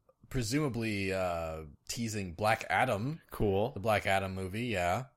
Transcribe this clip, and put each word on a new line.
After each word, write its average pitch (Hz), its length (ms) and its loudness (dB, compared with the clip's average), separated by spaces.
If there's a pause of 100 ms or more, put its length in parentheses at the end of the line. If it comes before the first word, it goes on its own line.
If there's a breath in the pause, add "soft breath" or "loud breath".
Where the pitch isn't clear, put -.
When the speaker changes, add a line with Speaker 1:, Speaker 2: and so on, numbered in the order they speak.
(300)
Speaker 1:
presumably, 113 840 0
uh, 85 500 -2 (260)
teasing 107 460 -4
Black 107 360 2
Adam. 120 520 0 (100)
Speaker 2:
Cool. 104 400 2
Speaker 1:
The 107 80 -8
Black 104 260 2
Adam 95 300 2
movie, 95 320 -4
yeah. 98 380 2 (120)